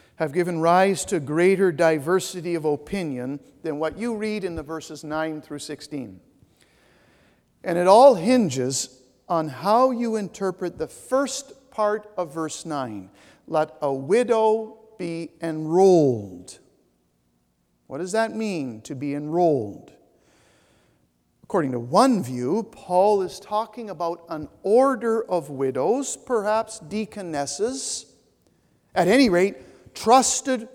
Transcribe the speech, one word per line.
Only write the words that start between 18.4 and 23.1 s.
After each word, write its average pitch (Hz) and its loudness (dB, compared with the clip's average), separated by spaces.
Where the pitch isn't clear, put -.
to 143 -12
be 143 -6
enrolled? 147 0
According 147 -2
to 120 -4
one 185 2
view, 127 -2
Paul 196 0